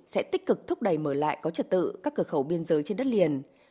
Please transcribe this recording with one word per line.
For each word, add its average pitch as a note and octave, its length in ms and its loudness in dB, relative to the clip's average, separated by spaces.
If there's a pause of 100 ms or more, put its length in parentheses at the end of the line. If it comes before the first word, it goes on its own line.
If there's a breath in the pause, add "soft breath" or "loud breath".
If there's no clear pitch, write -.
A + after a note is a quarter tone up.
sẽ - 160 0
tích - 240 -6
cực - 200 0
thúc - 160 -6
đẩy F3+ 160 2
mở D3+ 160 -2
lại D3 280 0
có D#3+ 80 -2
trật - 200 -4
tự F3+ 220 2 (100)
các D4 120 -4
cửa F#3+ 80 0
khẩu D#3 200 0
biên E3 220 -2
giới D3+ 180 2
trên F#3 140 -6
đất B3+ 100 -2
liền E3 360 2 (280 soft breath)